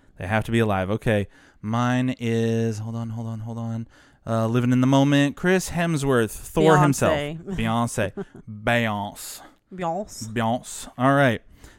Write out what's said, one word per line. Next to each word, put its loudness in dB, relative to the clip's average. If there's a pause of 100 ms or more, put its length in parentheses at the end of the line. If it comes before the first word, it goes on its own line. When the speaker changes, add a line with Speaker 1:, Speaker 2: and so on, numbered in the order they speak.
(180)
Speaker 1:
They -10
have 0
to -6
be 2
alive. 0
Okay. 0 (340)
Mine -2
is, -2
hold -8
on, -8
hold -8
on, -8
hold -10
on. -6 (380)
Uh, 0
living 2
in 4
the 4
moment. 4
Chris 0
Hemsworth, 0
Thor 4
Speaker 2:
Beyonce. 8
Speaker 1:
himself. 4
Speaker 2:
<laughs> -8
Speaker 1:
Beyonce. -2 (240)
Beyonce. -4 (320)
Speaker 2:
Beyonce. -8
Speaker 1:
Beyonce. -4
All 4
right. 2 (380)